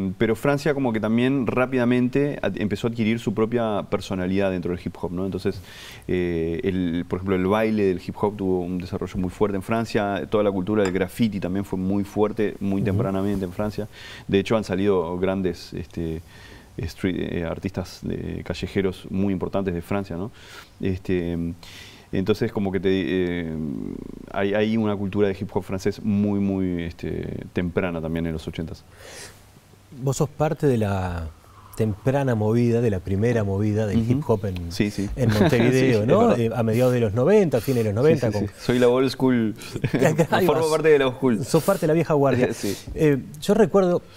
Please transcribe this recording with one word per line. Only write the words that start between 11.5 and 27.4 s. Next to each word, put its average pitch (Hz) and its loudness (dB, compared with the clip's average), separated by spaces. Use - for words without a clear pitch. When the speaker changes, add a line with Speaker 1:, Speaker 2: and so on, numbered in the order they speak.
Speaker 1:
fue 92 -4
muy 98 0
fuerte, 104 0
muy 98 0
Speaker 2:
Ujú. - 0
Speaker 1:
tempranamente 98 0
en 87 -6
Francia. 104 -6
De 98 4
hecho, 98 2
han 107 2
salido 92 0
grandes... 95 -2
Este, 82 -6
street, - -4
eh, 82 -4
artistas 90 -6
de, 87 -6
callejeros - -4
muy 98 0
importantes 92 -2
de 85 -4
Francia, 98 -4
¿no? 98 -8
Este, 90 -2
entonces, 101 0
como 98 -2
que 95 -2
te, 92 0
eh, 87 0
hay, 98 -2
hay 107 2
una 107 2
cultura 101 0
de 95 0
hip 95 -6
hop 95 -2
francés 98 -4
muy, 101 2
muy, 95 0
este, 82 -6